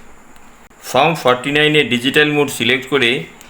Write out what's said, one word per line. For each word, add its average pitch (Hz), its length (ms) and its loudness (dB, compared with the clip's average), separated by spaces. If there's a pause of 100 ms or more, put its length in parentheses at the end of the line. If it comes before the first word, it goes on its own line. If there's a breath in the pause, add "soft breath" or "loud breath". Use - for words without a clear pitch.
(840)
ফর্ম 156 320 0
ফর্টি 131 380 -2
নাইনে 151 320 2
ডিজিটাল 131 460 0
মোড 147 200 0
সিলেক্ট 127 400 -2
করে 135 340 0 (260 loud breath)